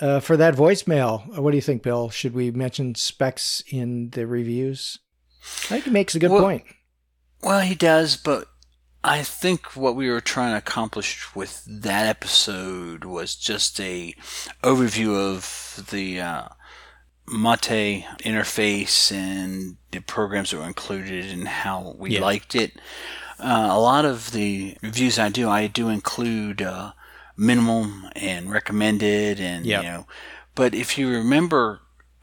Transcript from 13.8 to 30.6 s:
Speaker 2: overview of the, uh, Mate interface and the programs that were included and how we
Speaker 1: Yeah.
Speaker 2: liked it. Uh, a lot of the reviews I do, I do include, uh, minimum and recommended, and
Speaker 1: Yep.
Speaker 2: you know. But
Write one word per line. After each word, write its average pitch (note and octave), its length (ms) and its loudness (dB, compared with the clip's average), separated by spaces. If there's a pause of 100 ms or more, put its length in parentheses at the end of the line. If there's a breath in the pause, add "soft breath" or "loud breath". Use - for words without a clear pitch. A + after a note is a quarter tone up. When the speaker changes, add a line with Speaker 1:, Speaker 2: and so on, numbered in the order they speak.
Speaker 2:
overview A2 540 2
of G2 720 -6
the, F#2+ 300 -6
uh, - 280 -6 (840 loud breath)
Mate A2 760 0 (200)
interface G#2 880 0
and F#2+ 640 -6 (140)
the F2+ 100 -8
programs G2+ 500 -2
that F2+ 60 -6
were D#2 80 -8
included F#2+ 600 -8
and F2+ 200 -8
how F#2 500 -6
we F#2+ 140 -6
Speaker 1:
Yeah. G2+ 100 2
Speaker 2:
liked G2+ 340 0
it. A2+ 180 0 (640 loud breath)
Uh, A2 320 2
a G2+ 80 4
lot C3 240 6
of A#2 280 -2
the G2+ 500 -2
reviews A#2 360 0
I G#2+ 120 2
do, A#2 200 0
I G#2+ 180 2
do A#2 200 -2
include, G#2+ 760 -2
uh, F#2+ 300 -8 (480 loud breath)
minimum A2+ 760 4
and F#2 340 -4
recommended, G#2 880 2
and F2 260 -4
Speaker 1:
Yep. G2+ 180 2
Speaker 2:
you E2+ 60 -6
know. F2 180 -10 (480 loud breath)
But B2+ 180 4